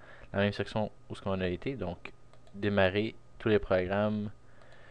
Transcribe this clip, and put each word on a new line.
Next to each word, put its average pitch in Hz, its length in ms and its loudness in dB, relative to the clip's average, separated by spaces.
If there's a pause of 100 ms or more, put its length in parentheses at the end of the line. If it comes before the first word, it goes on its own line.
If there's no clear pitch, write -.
(320)
la 101 60 0
même 101 140 4
section 107 380 -2 (200)
où - 40 -8
ce - 80 -12
qu'on 95 180 0
a 92 80 2
été. 90 260 -2
Donc, 92 380 -6 (420)
démarrer 101 600 4 (240)
tous - 100 0
les 107 100 8
programmes 101 720 2 (600)